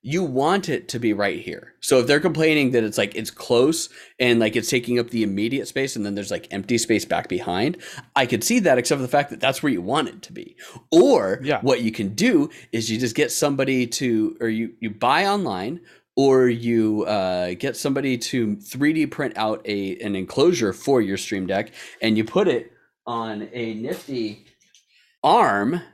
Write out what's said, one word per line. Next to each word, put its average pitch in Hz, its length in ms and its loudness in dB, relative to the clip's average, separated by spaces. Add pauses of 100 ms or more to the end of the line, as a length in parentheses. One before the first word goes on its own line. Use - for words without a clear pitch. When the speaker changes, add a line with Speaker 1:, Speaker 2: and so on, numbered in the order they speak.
Speaker 1:
you 165 220 -2
want 156 460 0
it 127 200 -4
to - 100 -6
be 113 140 0
right 98 260 -2
here. - 420 -12
So 131 180 4
if 117 80 2
they're 143 120 4
complaining 151 520 2
that 120 120 2
it's, 107 140 -4
like, 104 160 0
it's 110 160 -8
close 131 600 0 (280)
and, 120 220 4
like, 110 160 2
it's 113 160 0
taking 120 260 0
up 117 140 -2
the 117 120 -2
immediate 104 440 -2
space 135 280 -6
and 110 80 -6
then 101 120 -6
there's, 101 160 -8
like, 85 180 -8
empty 98 300 -2
space 107 260 0
back 85 220 -2
behind, 92 500 -2 (380)
I 135 100 4
could 117 180 -2
see 240 160 0
that, 151 200 4
except 143 180 0
for 135 60 -4
the 127 40 -6
fact 143 220 0
that 78 100 -14
that's 135 220 -2
where 147 100 0
you 90 120 -2
want 123 240 -2
it - 160 -14
to - 100 -20
be. - 220 -16 (340)
Or 160 540 6
Speaker 2:
Yeah. 135 180 0
Speaker 1:
what 120 200 2
you 110 100 0
can 101 240 -4
do 175 340 4 (220)
is 117 180 -4
you 110 80 -2
just 123 180 -2
get 139 160 2
somebody 135 560 0
to, 113 540 0
or 117 60 -2
you, 113 320 -4
you 113 100 -6
buy 131 380 2
online, 156 540 -4 (360)
or 131 320 6
you, 117 560 0
uh, 92 480 -2
get 127 240 -6
somebody 135 400 -2
to 113 400 -2
three 143 340 -2
D 160 160 0
print 135 300 -6
out 110 280 -2
a, 98 340 -4
an 107 180 -6
enclosure 127 560 2
for 131 280 2
your 98 140 -2
Stream 95 320 -6
Deck, 98 240 -2 (300)
and 110 160 2
you 110 80 2
put 190 240 2
it 123 240 -2 (340)
on 110 460 -6
a 113 220 -6
nifty 120 680 -8 (800)
arm 151 580 4 (120)